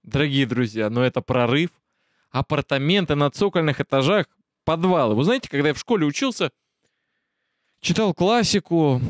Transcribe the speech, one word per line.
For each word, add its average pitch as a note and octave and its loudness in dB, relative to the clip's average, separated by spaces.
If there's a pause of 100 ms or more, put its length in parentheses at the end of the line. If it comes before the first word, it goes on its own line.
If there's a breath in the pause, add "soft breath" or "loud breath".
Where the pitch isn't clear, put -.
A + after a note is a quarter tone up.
Дорогие C#3 0
друзья, A2 -2
но A#2+ 0
это B2 0
прорыв. B2+ 0 (600)
Апартаменты D3 -2
на C#3+ 0
цокольных E3+ 0
этажах, C#3+ 0 (360)
подвалы. E3 2
Вы B2+ 2
знаете, A#3+ 0
когда D3 0
я C#3 -4
в - -10
школе F#3 0
учился, F#3+ -4 (1300)
читал F#3+ 0
классику E3+ 2